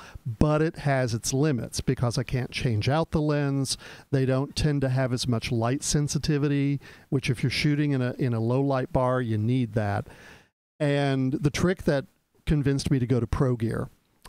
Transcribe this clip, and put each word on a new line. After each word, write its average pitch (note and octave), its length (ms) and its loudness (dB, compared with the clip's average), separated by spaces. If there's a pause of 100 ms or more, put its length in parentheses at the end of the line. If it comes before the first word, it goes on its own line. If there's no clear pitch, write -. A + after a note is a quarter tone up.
(400)
but D3+ 220 4
it D#3+ 160 -2
has C3 360 0
its A#2 200 -4
limits C3+ 480 0
because B2+ 360 0
I B2+ 60 -2
can't - 280 -4
change A2 360 0
out D#3+ 240 0
the E3 100 0
lens. C#3+ 560 0 (340)
They C3+ 140 2
don't C3 300 0
tend C#3+ 260 2
to C3+ 80 0
have B2+ 220 0
as B2 160 -2
much A#2 240 -2
light A#2+ 320 0
sensitivity, C#3+ 960 0 (300)
which C3+ 200 -2
if B2 140 -2
you're C3 60 2
shooting D3 420 0
in C3 100 0
a, B2 180 -2
in B2+ 140 0
a A2+ 60 0
low B2 220 2
light C3+ 320 0
bar, B2+ 280 2
you A2+ 160 0
need A2+ 360 0
that. G#2 340 -2 (720)
And C#3 540 0
the D3 160 0
trick - 340 0
that C#3+ 220 2 (400)
convinced C#3 460 2
me C#3 80 4
to A#2+ 80 0
go A#2+ 120 2
to A2+ 80 0
Pro B2+ 300 0
Gear, A2+ 320 -4 (400)